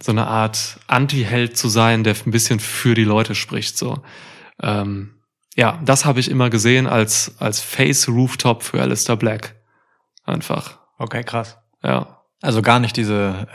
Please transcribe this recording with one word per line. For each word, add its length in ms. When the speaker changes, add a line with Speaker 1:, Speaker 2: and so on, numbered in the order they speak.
Speaker 1:
so 80
eine 160
Art 600
Anti-Held 680
zu 140
sein, 340
der 100
ein 60
bisschen 280
für 340
die 120
Leute 280
spricht, 440
so. 260
Ähm, 520
ja, 300
das 180
habe 160
ich 100
immer 200
gesehen 380
als, 520
als 220
Face-Rooftop 1040
für 180
Alistair 340
Black. 400
Einfach. 520
Speaker 2:
Okay, 260
krass. 340
Speaker 1:
Ja. 320
Speaker 2:
Also 200
gar 180
nicht 180
diese, 580